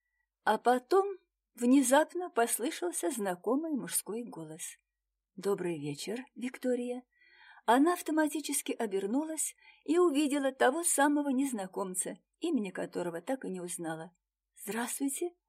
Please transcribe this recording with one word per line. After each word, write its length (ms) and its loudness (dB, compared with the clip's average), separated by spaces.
А 140 2
потом 480 4
внезапно 760 4
послышался 840 -2
знакомый 640 -2
мужской 500 -4
голос. 560 -14
«Добрый 440 -2
вечер, 460 -6
Виктория». 680 -4
Она 280 6
автоматически 800 -2
обернулась 840 -2
и 160 2
увидела 520 4
того 320 2
самого 460 4
незнакомца, 880 -2
имени 320 -2
которого 500 -6
так 240 -4
и 40 -6
не 120 -6
узнала. 500 -8
«Здравствуйте», 680 -4